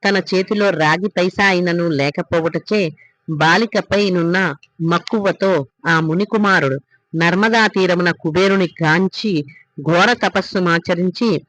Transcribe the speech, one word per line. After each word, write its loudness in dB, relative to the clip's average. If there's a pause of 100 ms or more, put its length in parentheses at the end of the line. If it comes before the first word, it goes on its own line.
తన 2
చేతిలో 0
రాగి 0
పైసా -2
అయినను 0
లేకపోవటచే -2 (400)
బాలికపై 0
నున్న -2 (260)
మక్కువతో -2 (220)
ఆ 2
మునికుమారుడు 0 (360)
నర్మదా 2
తీరమున 0
కుబేరుని 0 (140)
గాంచి 0 (360)
ఘోర 2
తపస్సుమాచరించి -2